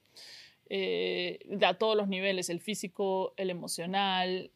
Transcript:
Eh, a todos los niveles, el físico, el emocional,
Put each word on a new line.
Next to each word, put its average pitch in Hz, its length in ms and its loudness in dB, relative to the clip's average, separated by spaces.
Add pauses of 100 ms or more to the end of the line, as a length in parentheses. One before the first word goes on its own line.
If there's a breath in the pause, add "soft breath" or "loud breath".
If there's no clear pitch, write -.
(680 loud breath)
Eh, 185 720 0 (260)
a 180 100 6
todos 220 200 4
los 202 120 2
niveles, 185 420 0
el 170 100 -2
físico, 196 800 -2
el 190 120 -2
emocional, 185 1080 0